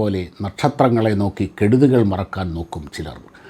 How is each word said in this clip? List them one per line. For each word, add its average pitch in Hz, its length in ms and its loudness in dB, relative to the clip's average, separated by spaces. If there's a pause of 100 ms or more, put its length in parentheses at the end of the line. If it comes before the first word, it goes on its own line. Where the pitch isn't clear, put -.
പോലെ 98 240 -2 (220)
നക്ഷത്രങ്ങളെ 117 760 2
നോക്കി 98 240 -2 (120)
കെടുതികൾ 127 440 4 (100)
മറക്കാൻ 95 340 -6 (100)
നോക്കും 82 280 -10 (120)
ചിലർ. 73 220 -12 (300)